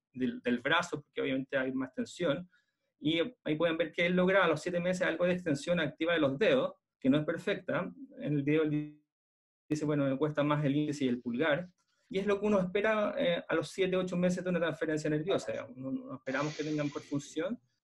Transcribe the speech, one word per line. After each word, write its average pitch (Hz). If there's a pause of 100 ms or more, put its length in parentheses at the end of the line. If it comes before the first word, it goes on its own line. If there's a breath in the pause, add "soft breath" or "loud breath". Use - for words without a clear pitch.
(100)
del, 123
del 123
brazo, 156
porque -
obviamente 135
hay 131
más 131
tensión. 147 (500)
Y 165 (240)
ahí 151
pueden 165
ver 160
que 175
él 180
logra 185
a -
los 151
siete 175
meses 180
algo 165
de 180
extensión 175
activa 160
de 165
los 143
dedos, 170 (260)
que 131
no 143
es 151
perfecta. 175 (240)
En -
el 147
video 151
él 151 (680)
dice, 151
"Bueno, 147
me 135
cuesta 147
más 147
el 139
índice 147
y 127
el 123
pulgar". 147 (420)
Y 185
es 196
lo 202
que 202
uno 208
espera, 208
eh, 170
a 160
los 160
siete, 185
ocho 185
meses 180
de 185
una 175
transferencia 156
nerviosa, 151
digamos. -
No, 131
no 135
esperamos 139
que 156
tengan 151
por 151
función. 160 (260)